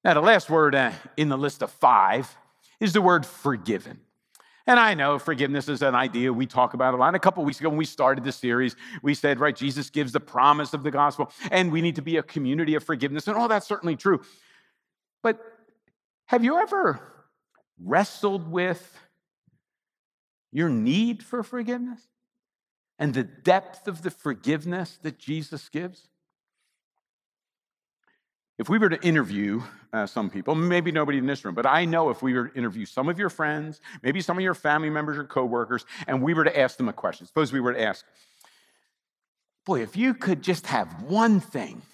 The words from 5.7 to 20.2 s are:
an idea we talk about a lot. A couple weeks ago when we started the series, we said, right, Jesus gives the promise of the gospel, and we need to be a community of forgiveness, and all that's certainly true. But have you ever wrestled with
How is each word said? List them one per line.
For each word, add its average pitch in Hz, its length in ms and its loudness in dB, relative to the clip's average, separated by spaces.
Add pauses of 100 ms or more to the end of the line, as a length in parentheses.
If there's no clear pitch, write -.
an 131 140 4
idea 123 360 0
we 123 140 -2
talk 123 300 0
about 127 180 2
a 123 40 -2
lot. 156 180 2
A 180 40 0
couple 185 240 2
weeks 143 160 -4
ago 160 100 -2
when 151 80 -2
we 156 80 0
started 135 380 0
the 135 80 -4
series, 120 440 -2 (260)
we 143 140 0
said, 143 240 0
right, 147 160 0
Jesus 135 340 -6
gives 139 220 -4
the 139 80 -2
promise 143 560 2
of 139 80 -6
the 147 80 -4
gospel, 143 400 0 (180)
and 180 220 2
we 165 100 0
need 170 140 0
to 151 80 -8
be 165 140 -2
a 143 60 -2
community 151 520 -2
of 147 80 -2
forgiveness, 143 440 -4
and 208 80 -2
all 233 120 0
that's 214 200 0
certainly 170 280 -4
true. 180 260 2 (1000)
But 220 180 0 (840)
have 240 160 4
you 294 160 2
ever 381 400 0 (800)
wrestled 170 720 -2
with 180 440 -4 (1600)